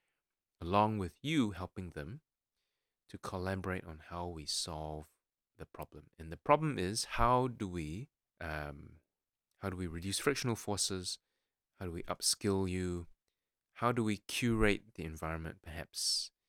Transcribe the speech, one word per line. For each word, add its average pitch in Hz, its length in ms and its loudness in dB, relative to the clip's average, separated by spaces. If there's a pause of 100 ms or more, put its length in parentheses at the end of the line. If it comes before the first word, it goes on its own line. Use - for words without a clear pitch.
(600)
along 104 380 4
with 90 140 -2 (100)
you 131 300 4
helping 92 380 -8
them 80 300 -8 (880)
to 98 100 -12
collaborate 92 680 -2
on 80 240 -12
how 87 160 -6
we 80 200 -8
solve 78 600 -4 (520)
the 80 80 -10
problem. - 400 -14 (120)
And 80 140 -10
the 80 40 -8
problem 151 420 4
is, 95 340 0
how 123 360 6
do 113 200 -4
we, 87 400 -4 (320)
um, 76 540 -6 (640)
how 95 100 -2
do 90 60 -6
we 90 100 -2
reduce 85 320 -4
frictional 127 380 0
forces? 95 640 -2 (600)
How 95 80 -6
do 85 60 -4
we 87 100 -6
upskill 95 640 2
you? 90 380 -2 (680)
How 120 180 2
do 120 100 2
we 107 140 2
curate 110 800 2
the 80 80 -6
environment, 80 580 -4
perhaps, - 680 -2 (160)